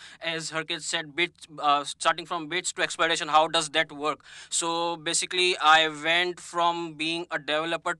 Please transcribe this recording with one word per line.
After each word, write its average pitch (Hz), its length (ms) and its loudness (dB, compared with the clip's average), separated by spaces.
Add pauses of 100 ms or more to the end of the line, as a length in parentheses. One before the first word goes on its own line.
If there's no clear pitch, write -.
(220)
as 160 300 -6
Harkit 160 300 -6
said, 156 340 -6
bits, 170 320 -2 (120)
uh, 143 240 4
starting 165 420 0
from 165 220 -4
bits 170 260 -4
to 180 80 -4
exploitation, 165 460 0
how 156 220 6
does 156 220 0
that 156 200 2
work? 147 320 -4 (260)
So 170 460 -2
basically, 175 640 0
I 156 320 6
went 170 500 -2
from 170 540 -2
being 165 380 -6
a 160 80 -4
developer 160 600 -2